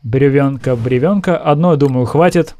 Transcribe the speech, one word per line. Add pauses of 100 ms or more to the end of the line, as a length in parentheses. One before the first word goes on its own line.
Бревенка,
бревенка.
Одно,
думаю,
хватит.